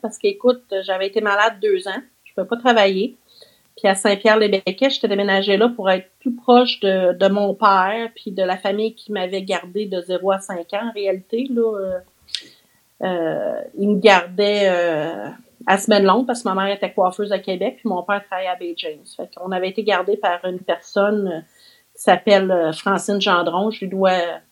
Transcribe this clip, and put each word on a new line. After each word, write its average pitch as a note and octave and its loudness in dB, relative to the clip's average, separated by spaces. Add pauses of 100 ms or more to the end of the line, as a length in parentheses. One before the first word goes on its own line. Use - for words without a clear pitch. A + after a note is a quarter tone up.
parce - -10
qu'écoute, A#3+ 0 (220)
j'avais F#3+ -2
été G3+ -2
malade G#3 2
deux G3 0
ans, G3 -8 (240)
je - -20
pouvais F#3+ -6
pas A#3 -4
travailler. A3 2 (600)
Puis - 0
à F#3+ 4
Saint-Pierre-les-Béquets, G3+ 2
j'étais A#3 -2
déménagée G3 2
là A3 4
pour G3+ -2
être F#3 0 (120)
plus B3 -4
proche B3 4
de, F#3 2
de F#3+ 2
mon G3+ 0
père G#3 2
puis - -14
de F#3+ -4
la F3+ -2
famille G#3 -4
qui - -20
m'avait F#3+ -4
gardée F#3 -6
de F#3 -4
zéro F#3 -2
à F#3+ 0
cinq F3+ -10
ans, A3+ -6
en A3+ -8
réalité, G3+ -4
là. A#3 0 (160)
Euh, F#3+ -6 (1040)
euh, E3 -4 (180)
il G3+ 2
me G#3 4
gardait, G3 4
euh, E3+ -2 (380)
à F#3+ 4
semaine G3+ 4
longue A3 4
parce A#3+ -4
que G#3 -4
ma F#3+ -2
mère G3 -2
était F#3+ -6
coiffeuse G3 0
à F#3+ 0
Québec F#3+ -4
puis A3+ -6
mon F3+ -4
père G3+ -4
travaillait F#3 -6
à F3+ -4
Bay F3 -10
James. D#3 -10 (180)
Fait E3+ -12
qu'on F#3 -8
avait F#3 -2
été G#3 -6
gardés G3 0
par F3 -2
une F3+ -6
personne, G3+ -2
euh, D#3+ -6 (560)
qui - -18
s'appelle, F#3+ 4
euh, E3+ 2
Francine G3 -2
Gendron. F3+ 0
Je A3+ -12
lui F#3+ -8
dois F#3+ 2 (340)